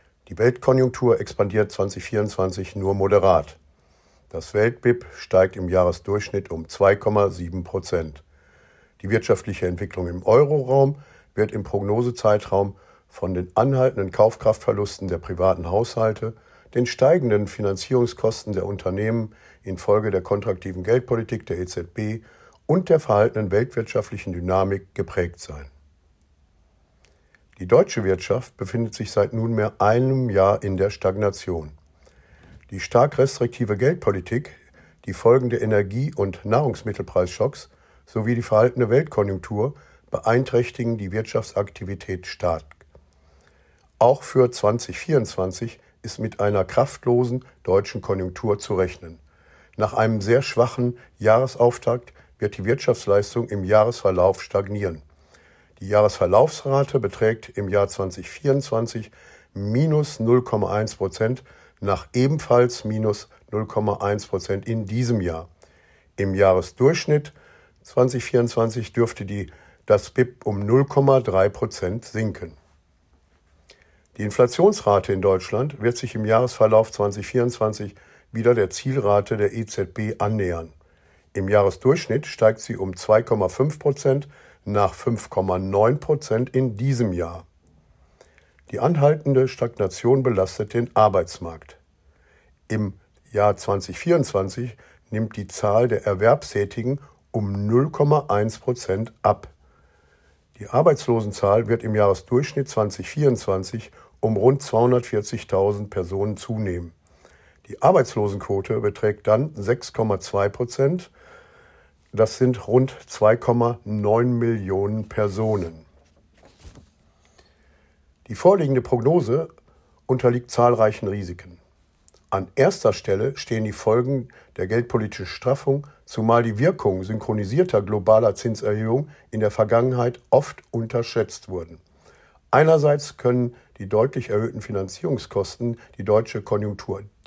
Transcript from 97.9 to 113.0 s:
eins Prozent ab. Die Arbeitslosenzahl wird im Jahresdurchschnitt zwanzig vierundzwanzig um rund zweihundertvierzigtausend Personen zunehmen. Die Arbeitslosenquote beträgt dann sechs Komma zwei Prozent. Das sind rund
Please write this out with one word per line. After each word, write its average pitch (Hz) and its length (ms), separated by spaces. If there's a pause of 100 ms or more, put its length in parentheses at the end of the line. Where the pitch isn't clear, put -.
eins 104 320
Prozent 117 640
ab. - 260 (1120)
Die 101 80
Arbeitslosenzahl 113 1000
wird 113 160
im 110 120
Jahresdurchschnitt 120 720
zwanzig 104 420
vierundzwanzig 110 840 (280)
um 110 160
rund 123 260
zweihundertvierzigtausend 104 1300
Personen 98 460
zunehmen. 92 560 (760)
Die - 140
Arbeitslosenquote 104 1000
beträgt 104 460
dann 135 280
sechs 104 380
Komma 107 260
zwei 101 300
Prozent. 139 600 (1000)
Das 107 260
sind 123 300
rund 131 280 (120)